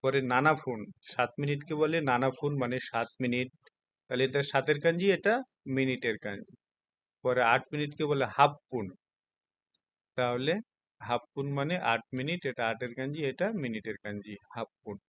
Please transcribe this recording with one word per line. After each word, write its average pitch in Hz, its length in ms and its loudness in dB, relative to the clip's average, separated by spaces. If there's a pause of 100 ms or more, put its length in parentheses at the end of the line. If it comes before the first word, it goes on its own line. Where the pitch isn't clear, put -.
পরে 135 180 4
নানাফুন, 131 580 2 (220)
সাত - 360 -2
মিনিটকে 143 360 -2
বলে 151 260 2
নানাফুন 135 580 2
মানে 123 220 0
সাত 117 280 -4 (120)
মিনিট। 123 280 -2 (600)
তাহলে 127 140 0
এটা 135 180 0
সাতের 143 380 0
কাঞ্জি, 165 300 2
এটা 196 240 2 (320)
মিনিটের 131 520 -2
কাঞ্জি। - 360 -10 (720)
পরে 127 180 2
আট 120 280 6
মিনিটকে 151 340 -4
বলে 143 220 2
হাফ 143 260 6 (140)
পুন। 113 200 -6 (1300)
তাহলে 123 340 0 (480)
হাফ 120 300 -2
পুন 139 220 -4
মানে 143 300 0
আট 117 300 2
মিনিট, 147 340 -4
এটা 123 220 -4
আটের 117 260 -4
কাঞ্জি, 135 300 -6
এটা 139 280 -2
মিনিটের 117 440 -6
কাঞ্জি, 104 380 -10 (160)
হাফ 113 200 -8 (100)
পুন। 104 160 -12 (120)